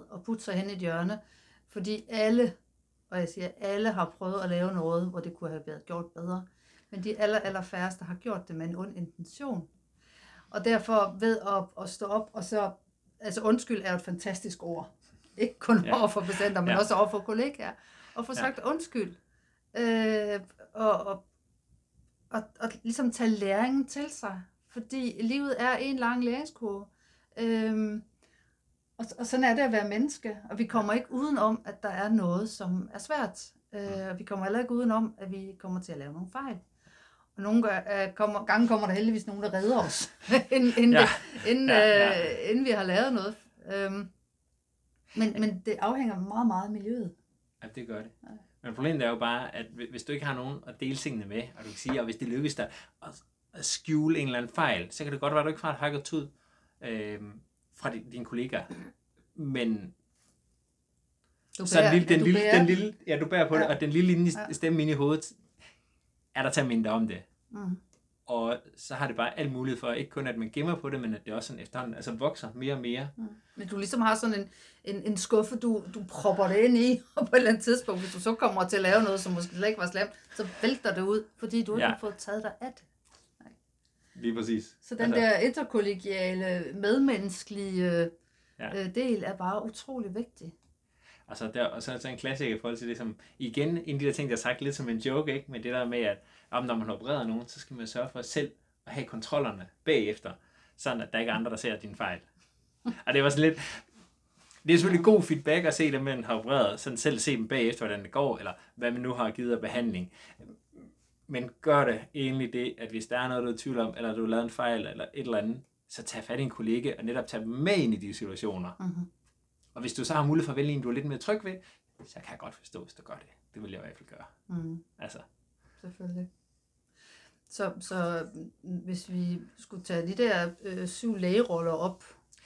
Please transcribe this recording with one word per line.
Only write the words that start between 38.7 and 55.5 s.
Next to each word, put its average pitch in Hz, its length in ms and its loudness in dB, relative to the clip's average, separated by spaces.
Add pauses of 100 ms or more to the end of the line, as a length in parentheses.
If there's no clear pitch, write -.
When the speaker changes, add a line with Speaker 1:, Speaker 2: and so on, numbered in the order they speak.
Speaker 1:
der 185 80 2
heldigvis 220 320 2
nogen, 202 160 -8
der 196 120 0
redder 214 240 4
os, - 340 0 (160)
<laughs> 254 240 4
inden, 247 260 8
inden, 240 140 12
Speaker 2:
Ja. 185 80 12 (340)
Speaker 1:
det, - 160 0
inden, 262 180 4
Speaker 2:
Ja, 233 100 8
ja. 202 540 8 (120)
Speaker 1:
øh, 190 60 0
inden 254 140 2
vi 254 60 2
har 214 120 2
lavet 202 300 2
noget. 214 240 -2 (380)
Øhm, 196 340 -4 (1080)
men, 214 240 0
men 208 260 -2
det 214 140 0
afhænger 220 400 0
meget, 214 260 0
meget 196 180 0
af 208 60 -6
miljøet. 214 440 -6 (480)
Speaker 2:
Ja, 110 120 -14
det 120 120 -12
gør 110 160 -8
det. 110 80 -16 (120)
Speaker 1:
Ja. - 60 -20 (340)
Speaker 2:
Men 117 120 -8
problemet 143 280 0
er 117 60 4
jo 117 100 0
bare, 120 360 -2
at 110 120 -8
hvi-, 117 240 -12
hvis 123 140 -12
du 147 80 -6
ikke 143 140 -6
har 139 80 -2
nogen 131 320 -8
at 123 140 -14
dele 135 160 -4
tingene 123 300 -6
med, 107 160 -6 (140)
og - 80 -20
du - 40 -16
kan 95 100 -14
sige, 131 220 -2
og 113 40 -2
hvis 113 120 -6
det 127 120 -6
lykkes 135 260 -2
dig 104 160 -6 (320)
at, - 60 -16 (440)
at - 120 -10
skjule 156 540 2
en 139 80 0
eller 123 120 0
anden 120 160 -6
fejl, 107 360 2
så - 140 -10
kan 143 80 -6
det 139 80 -6
godt 143 120 0
være, 151 80 4
at 147 40 4
du 156 40 0
ikke 160 120 -4